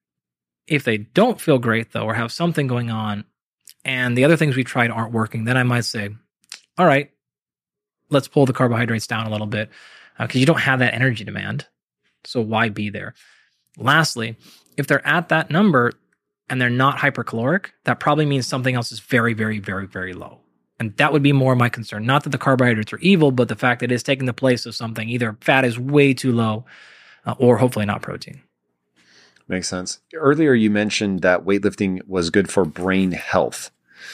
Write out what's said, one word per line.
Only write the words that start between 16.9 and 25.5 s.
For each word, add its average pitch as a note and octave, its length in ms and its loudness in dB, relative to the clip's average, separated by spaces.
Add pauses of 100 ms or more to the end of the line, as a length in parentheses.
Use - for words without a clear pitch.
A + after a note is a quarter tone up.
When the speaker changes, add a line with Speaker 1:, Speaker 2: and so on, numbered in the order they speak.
Speaker 1:
hypercaloric, C3+ 680 -2 (180)
that B2 140 -2
probably D3+ 280 2
means C#3 200 0
something C3 280 -2
else A#2+ 180 -4
is A#2 80 -16
very, A#2 320 0
very, G#2+ 260 -4
very, G2 280 -8
very F#2 260 -10
low. D#2 280 -18 (380)
And A2 180 -6
that D3+ 160 2
would D3+ 100 2
be C#3+ 100 4
more C3 240 4
my A#2+ 120 4
concern. A2 380 -8
Not C#3 180 2
that D3+ 60 -6
the C3+ 80 -4
carbohydrates B2 540 2
are G#2+ 60 -12
evil, E3 340 4
but B2 160 2
the G#2+ 80 -6
fact B2 240 -2
that B2 120 -2
it's A#2+ 100 -2
taking C3+ 240 -2
the B2 60 -2
place B2+ 340 0
of A2+ 80 -14
something. A2+ 340 -8
Either A#2 320 -4
fat C3+ 240 2